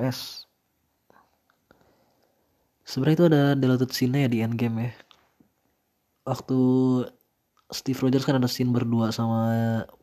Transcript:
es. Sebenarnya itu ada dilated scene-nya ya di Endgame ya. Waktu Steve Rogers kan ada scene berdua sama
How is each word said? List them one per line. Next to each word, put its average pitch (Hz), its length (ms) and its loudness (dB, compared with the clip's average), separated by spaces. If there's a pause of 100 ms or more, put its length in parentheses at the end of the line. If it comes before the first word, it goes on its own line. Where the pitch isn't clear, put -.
es. - 420 -8 (2500)
Sebenarnya 135 300 0
itu 170 160 6
ada 147 100 4 (140)
dilated 127 400 2
scene-nya 131 320 0
ya - 20 0
di 117 140 0
Endgame 113 400 -2
ya. 120 80 -6 (1400)
Waktu 131 320 -4 (1120)
Steve - 320 -6
Rogers 131 240 2
kan 143 80 2
ada 123 160 0
scene 123 180 -2
berdua 117 460 0
sama 113 260 -2 (600)